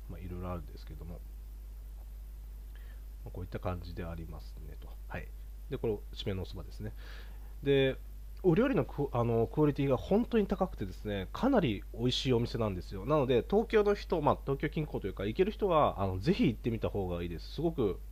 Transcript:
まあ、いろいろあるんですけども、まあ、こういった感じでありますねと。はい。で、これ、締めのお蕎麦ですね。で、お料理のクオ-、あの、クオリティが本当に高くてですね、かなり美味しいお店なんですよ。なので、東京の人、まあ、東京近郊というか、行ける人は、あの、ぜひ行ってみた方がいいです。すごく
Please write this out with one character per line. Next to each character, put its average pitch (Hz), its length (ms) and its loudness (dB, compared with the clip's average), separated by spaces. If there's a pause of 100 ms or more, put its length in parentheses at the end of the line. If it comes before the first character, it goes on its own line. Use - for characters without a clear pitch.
(100)
ま 85 80 -10
あ、 - 20 -10
い 92 100 -8
ろ 90 100 -6
い - 20 -6
ろ 90 80 -4
あ 90 60 -4
る 85 40 -6
ん 80 60 -10
で - 100 -14
す - 80 -14
け - 80 -12
ど 78 140 -10
も、 - 80 -10 (2000)
ま 123 40 -10
あ、 - 20 -12
こ - 100 -8
う 92 40 -6
い - 20 -8
っ - 20 -8
た - 120 -6
感 90 200 -4
じ 87 140 -10
で 87 100 -6
あ 82 100 -6
り 82 120 -8
ま 78 120 -10
す - 160 -12 (140)
ね 76 100 -12
と。 - 100 -12 (200)
は 107 120 -8
い。 - 60 -10 (440)
で、 131 80 -4
こ - 80 -2
れ、 110 80 2 (180)
締 - 160 -6
め 98 60 0
の 92 80 -2
お - 20 -4
蕎 - 100 -10
麦 92 140 -10
で - 60 -12
す - 60 -10
ね。 107 120 -6 (680)
で、 135 340 6 (460)
お 175 120 8
料 233 140 6
理 269 60 2
の 139 120 4
ク - 160 -2
オ-、 143 100 0
あ 120 100 4
の、 117 260 4
ク - 120 0
オ 151 60 8
リ 143 80 6
テ - 80 0
ィ 139 40 2
が 131 120 4
本 220 260 2
当 226 140 2
に 196 80 4
高 185 220 0
く - 100 -10
て 104 80 -4
で 90 60 -6
す - 120 -10
ね、 101 260 -2
か - 200 2
な 208 100 6
り 113 320 2
美 117 140 -2
味 127 60 4
し - 180 0
い - 20 6
お 117 80 6
店 117 160 -2
な 110 140 2
ん 95 40 -2
で 90 60 -4
す - 120 -10
よ。 98 120 -6
な 147 140 4
の 135 80 4
で、 123 200 6
東 208 220 4
京 214 160 6
の 208 80 4
人、 202 300 0
ま 139 100 6
あ、 98 100 2
東 139 160 0
京 151 120 0
近 151 160 -2
郊 131 120 -4
と 104 80 -4
い 95 40 -2
う - 20 -4
か、 95 140 -4
行 117 100 -2
け 185 80 6
る 214 80 -2
人 208 160 0
は、 135 340 6
あ 98 40 2
の、 92 120 0
ぜ 117 140 4
ひ 202 140 4
行 113 100 4
っ - 20 -10
て 120 120 -2
み 113 80 0
た 101 100 0
方 98 180 0
が 87 160 -2
い 90 40 -2
い - 20 -2
で 82 100 -6
す。 - 180 -12
す - 40 -4
ご 165 100 2
く 113 300 2 (120)